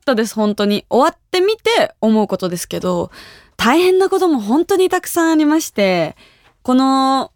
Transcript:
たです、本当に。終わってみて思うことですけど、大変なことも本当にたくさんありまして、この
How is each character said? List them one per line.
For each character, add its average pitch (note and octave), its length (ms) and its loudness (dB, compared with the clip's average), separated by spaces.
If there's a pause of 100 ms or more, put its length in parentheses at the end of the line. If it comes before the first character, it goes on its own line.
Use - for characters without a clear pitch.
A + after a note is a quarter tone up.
た C#4 80 0
で A3 140 -2
す、 - 80 -12
本 G#3+ 180 0
当 G#3 120 -2
に。 G#3 240 -2
終 C4+ 200 2
わ - 80 -6
っ - 20 -20 (120)
て F#4 100 0
み G#4 160 0
て - 440 0
思 A3 200 2
う G3+ 60 0
こ F#3+ 100 -4
と F#3 120 -4
で F3 80 -6
す - 100 -10
け E3+ 120 -8
ど、 F3+ 300 -4 (480)
大 B3 220 2
変 F#4 180 4
な F#4+ 120 2
こ F#4+ 100 0
と F#4 80 0
も C#4+ 140 0
本 B3 240 0
当 G4+ 100 0
に F#4 140 2
た F4+ 120 -2
く - 60 -14
さ E4 220 0
ん - 20 2
あ D#4+ 40 2
り D#4 100 2
ま D4+ 140 2
し - 120 -8
て、 F3+ 440 -2 (460)
こ B3+ 140 0
の C4+ 600 0